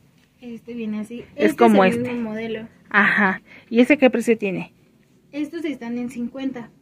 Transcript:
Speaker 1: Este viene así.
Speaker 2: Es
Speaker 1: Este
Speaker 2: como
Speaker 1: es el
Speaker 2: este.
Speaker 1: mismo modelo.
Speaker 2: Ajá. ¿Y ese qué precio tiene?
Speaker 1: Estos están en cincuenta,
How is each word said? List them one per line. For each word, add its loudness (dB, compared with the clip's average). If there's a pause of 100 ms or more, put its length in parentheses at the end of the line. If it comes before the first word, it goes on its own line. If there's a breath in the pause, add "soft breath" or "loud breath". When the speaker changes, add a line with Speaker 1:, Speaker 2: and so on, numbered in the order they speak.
(420)
Speaker 1:
Este -16
viene -8
así. -12 (160)
Speaker 2:
Es 2
Speaker 1:
Este -6
Speaker 2:
como 6
Speaker 1:
es 4
el -4
Speaker 2:
este. -6
Speaker 1:
mismo -6
modelo. -8 (220)
Speaker 2:
Ajá. 2 (280 loud breath)
¿Y 4
ese 4
qué 4
precio 0
tiene? -6 (600)
Speaker 1:
Estos -8
están -8
en -6
cincuenta, -8 (120)